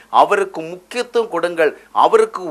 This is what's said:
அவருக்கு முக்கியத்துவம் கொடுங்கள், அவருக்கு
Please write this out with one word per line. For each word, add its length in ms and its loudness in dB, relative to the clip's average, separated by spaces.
அவருக்கு 520 0
முக்கியத்துவம் 760 -6
கொடுங்கள், 380 0
அவருக்கு 600 2